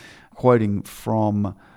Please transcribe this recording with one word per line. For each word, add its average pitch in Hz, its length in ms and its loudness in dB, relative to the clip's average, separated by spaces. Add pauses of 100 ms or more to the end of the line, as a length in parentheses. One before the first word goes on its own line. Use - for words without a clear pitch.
(360)
Quoting 110 480 2
from 104 720 -2 (220)